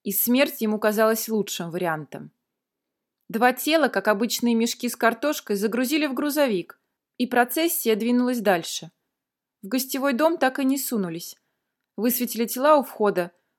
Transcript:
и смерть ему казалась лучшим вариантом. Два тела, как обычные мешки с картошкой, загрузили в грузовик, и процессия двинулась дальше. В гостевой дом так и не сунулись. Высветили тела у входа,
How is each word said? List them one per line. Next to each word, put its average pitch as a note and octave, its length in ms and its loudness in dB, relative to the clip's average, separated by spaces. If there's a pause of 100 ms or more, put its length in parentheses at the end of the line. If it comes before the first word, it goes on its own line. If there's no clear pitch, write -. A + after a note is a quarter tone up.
и G3+ 80 -4
смерть C4 500 0
ему G#3+ 160 0
казалась A3 500 2
лучшим G3+ 420 -4
вариантом. D#3 600 -6 (960)
Два A#3 240 2
тела, D4+ 360 2
как - 180 -2
обычные A#3 480 2
мешки A#3 340 0
с A#3 60 -6
картошкой, A3+ 640 0
загрузили A#3+ 500 0
в C4+ 80 -4
грузовик, C#4 640 0 (380)
и A#3+ 80 0
процессия B3 680 0
двинулась A#3+ 440 0
дальше. F3 520 -2 (680)
В G3 60 -14
гостевой C4 440 -2
дом D#4 260 2
так C4 220 0
и C#4 40 -2
не C4+ 140 0
сунулись. F3+ 580 -6 (600)
Высветили A#3 500 -2
тела C#4 300 4
у C4 80 2
входа, F#3 480 -2 (260)